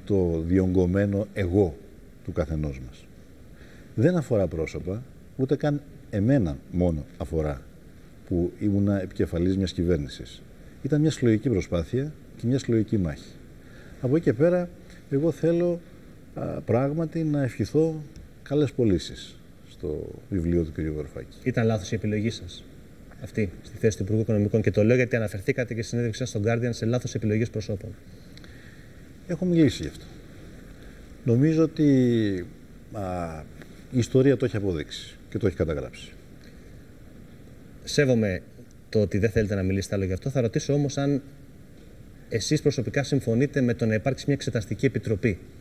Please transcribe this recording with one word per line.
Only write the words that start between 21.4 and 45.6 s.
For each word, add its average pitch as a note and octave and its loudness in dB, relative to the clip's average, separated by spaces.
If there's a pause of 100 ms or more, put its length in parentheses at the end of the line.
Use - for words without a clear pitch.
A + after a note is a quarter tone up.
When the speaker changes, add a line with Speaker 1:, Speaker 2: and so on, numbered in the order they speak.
Speaker 2:
Ήταν A#2+ 2
λάθος A2 0
η A#2+ 0
επιλογή G#2+ -2
σας - -10 (600)
αυτή, G#2 -2 (100)
στη - -18
θέση A2 2
του - -4
Υπουργού G#2+ 2
Οικονομικών; G#2+ 2
Και G#2 2
το G#2 2
λέω A#2 6
γιατί B2+ 2
αναφερθήκατε A2 -2
και A2+ -4
στη - -10
συνέντευξή A#2+ -2
σας - -6
στο G#2+ -4
Guardian A#2 0
σε A2+ -4
λάθος A#2+ -2
επιλογές A2 0
προσώπων. G2+ -6 (1400)
Speaker 1:
Έχω F3+ -2
μιλήσει E3 4
γι' D2 -4
αυτό. - -14 (1200)
Νομίζω D3+ 4
ότι, D#3 2 (1080)
α, F2+ -6 (480)
η C3 -2
ιστορία C3 4
το C3 0
έχει A2+ -4
αποδείξει F#2 -4 (140)
και - -6
το G#2 0
έχει F#2 2
καταγράψει. D2 -4 (1700)
Speaker 2:
Σέβομαι A2+ 2 (480)
το G#2+ 4
ότι G#2 0
δεν F#2+ 2
θέλετε G#2+ 0
να F#2+ 0
μιλήσετε F#2+ 0
άλλο G2 0
γι' F#2 -2
αυτό. F#2 -4
Θα C3+ 0
ρωτήσω A#2+ 0
όμως C#3+ 0
αν C#3 0 (1080)
εσείς D3 0
προσωπικά C3+ 0
συμφωνείτε C3 0
με A#2+ 2
το A#2 -2
να A2 2
υπάρξει C3 -2
μια C#3+ 2
εξεταστική A#2 -2
επιτροπή A2 0 (240)